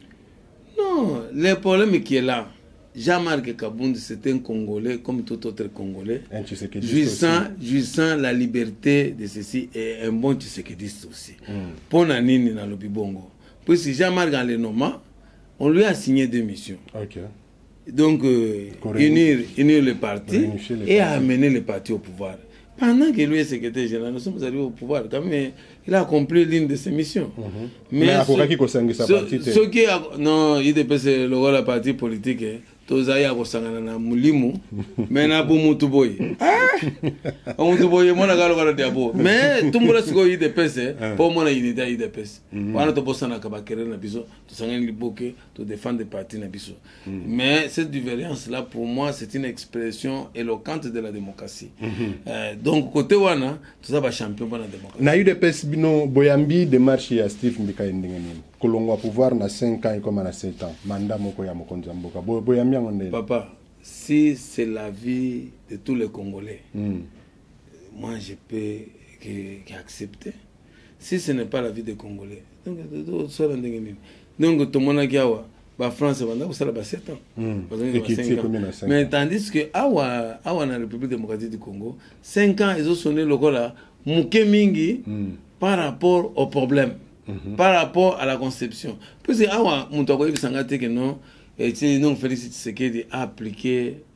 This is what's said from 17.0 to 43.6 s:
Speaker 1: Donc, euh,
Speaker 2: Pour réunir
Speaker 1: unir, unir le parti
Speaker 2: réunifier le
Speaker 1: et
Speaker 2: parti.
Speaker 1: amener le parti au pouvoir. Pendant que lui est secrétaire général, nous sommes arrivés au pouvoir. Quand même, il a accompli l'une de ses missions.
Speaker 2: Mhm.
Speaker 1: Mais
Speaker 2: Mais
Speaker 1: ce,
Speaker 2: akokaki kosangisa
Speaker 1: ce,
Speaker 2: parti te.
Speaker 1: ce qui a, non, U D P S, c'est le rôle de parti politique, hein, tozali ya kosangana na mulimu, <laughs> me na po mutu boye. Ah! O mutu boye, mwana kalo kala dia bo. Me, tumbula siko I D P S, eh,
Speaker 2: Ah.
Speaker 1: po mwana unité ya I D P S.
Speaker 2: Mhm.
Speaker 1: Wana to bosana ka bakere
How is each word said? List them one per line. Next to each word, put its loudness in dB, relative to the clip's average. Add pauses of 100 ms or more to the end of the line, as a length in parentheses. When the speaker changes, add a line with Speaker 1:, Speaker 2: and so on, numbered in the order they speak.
Speaker 1:
Donc, 4
euh, 2 (100)
Speaker 2:
Pour -4
réunir 6
Speaker 1:
unir, -2 (120)
unir 6
le 4
parti -2
Speaker 2:
réunifier -2
le -2
Speaker 1:
et 6
Speaker 2:
parti. 2
Speaker 1:
amener 4
le 2
parti -6
au -2
pouvoir. -10 (400)
Pendant 4
que 2
lui 2
est 2
secrétaire -4
général, -4
nous -8
sommes -8
arrivés -4
au -4
pouvoir. -4
Quand -2
même, -2 (360)
il 0
a 4
accompli 4
l'une 2
de 0
ses -6
missions. -2
Speaker 2:
Mhm. -8 (480)
Speaker 1:
Mais 4
Speaker 2:
Mais -
Speaker 1:
ce, 6
Speaker 2:
akokaki 4
kosangisa 2
Speaker 1:
ce, 6
Speaker 2:
parti 2
te. -2
Speaker 1:
ce 6
qui 4
a, 4 (180)
non, 4
U 4
D 2
P 0
S, 2
c'est 4
le 0
rôle 4
de 4
parti 0
politique, -4
hein, -6 (300)
tozali 2
ya 2
kosangana -4
na -6
mulimu, 2 (280)
<laughs> -6
me 4
na 4
po 4
mutu 4
boye. 4 (240)
Ah! 4 (800)
O 4
mutu 6
boye, 8
mwana 4
kalo 4
kala 4
dia 0
bo. 0
Me, 4
tumbula 6
siko 4
I 4
D 2
P 2
S, 0
eh, -4
Speaker 2:
Ah. -4
Speaker 1:
po 4
mwana 2
unité 0
ya -2
I -2
D -4
P -12
S. -18 (120)
Speaker 2:
Mhm. -4
Speaker 1:
Wana 2
to 0
bosana -4
ka -10
bakere -8